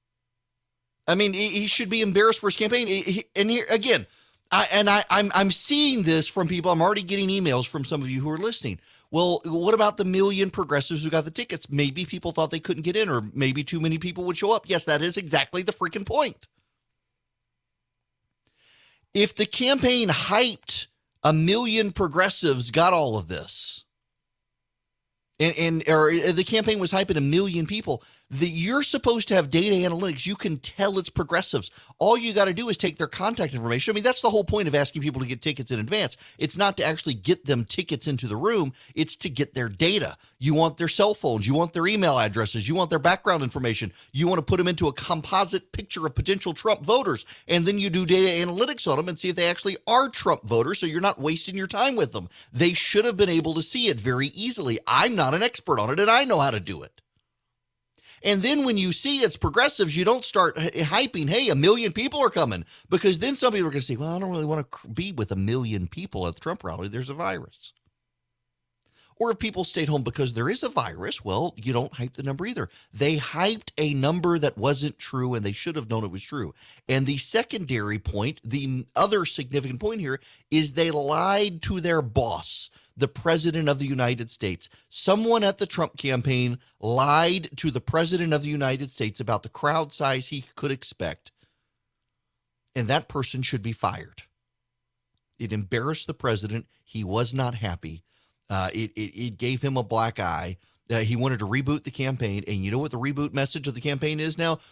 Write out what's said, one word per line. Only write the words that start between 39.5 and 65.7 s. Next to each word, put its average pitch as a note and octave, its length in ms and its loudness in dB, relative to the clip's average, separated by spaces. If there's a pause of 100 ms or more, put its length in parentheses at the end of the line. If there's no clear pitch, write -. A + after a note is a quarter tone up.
their B2 140 -2
data. D#3+ 480 0 (240)
You C#3+ 140 2
want D#3+ 240 4
their E3+ 100 0
cell G#3 260 4
phones. A2+ 320 0
You C3 100 2
want E3 180 0
their E3+ 140 0
email F#3+ 300 4
addresses. G#2+ 520 0
You D#3 60 0
want F3 140 0
their D#3+ 100 0
background E3+ 440 2
information. A#2 480 -2 (220)
You E3 160 2
wanna F3 140 2
put F3+ 160 2
them F3+ 100 2
into E3+ 180 0
a C#3 60 0
composite F3 800 -2
picture F3+ 320 -6
of C#3+ 100 -4
potential F#3 380 0
Trump G3 320 0
voters. G3+ 400 2 (240)
And F3 160 2
then G3+ 140 2
you G3+ 100 0
do F3+ 160 0
data F3 420 4
analytics A3+ 420 -2
on C#3 60 4
them E3 140 -2
and E3 100 -6
see F#3+ 80 -4
if F3 80 -2
they F3 140 2
actually F#3 260 -2 (120)
are B3+ 200 4
Trump F3+ 360 0
voters, A#2 360 0
so F#3 60 -2
you're D#3+ 160 -2
not G3 180 0
wasting E3 380 -4
your F#3+ 100 -6
time A#3+ 300 -2
with D3+ 160 0
them. F2+ 160 -8 (240)
They E3+ 200 2
should G3+ 300 2
have A3+ 140 0
been G3+ 100 4
able E3 280 0
to D#3+ 60 0
see A#3+ 280 0
it B2+ 100 0
very B2+ 280 0
easily. F#3+ 600 -4
I'm F3+ 280 4
not C#3+ 180 4
an F3+ 100 2
expert D#3 380 0
on A2 80 2
it, D3+ 100 2
and G#3 100 4
I A#3+ 140 6
know A3+ 160 2
how C#3 120 4
to G#2+ 100 -4
do E2 220 -10
it. - 180 -20 (1200)
And G3 200 2
then C#4 220 2
when A#3 120 2
you F#3 140 0
see C#4 300 0
it's F#3+ 140 2
progressives, F#3 600 2
you F3+ 80 0
don't A#3+ 180 4
start F3 320 2
hy-, E3 520 0
hyping, D#3 200 -4
"Hey, A3+ 220 2
a D#3+ 60 2
million G3+ 360 4
people C4+ 280 -4
are B3+ 100 4
coming," A2 360 0 (220)
because F#3 300 2
then B3 160 -2
some B3+ 180 2
people F#3+ 160 0
are D3 40 -2
gonna C#3 100 -4
say, B2+ 140 -6
"Well, D#3 200 -6
I F#3 40 -6
don't F#3+ 100 -4
really E3 160 -4
wanna D3+ 200 -2
cr-, - 240 -16
be F3 220 -6
with A#2 200 -4
a G2+ 40 -2
million G#2+ 520 -2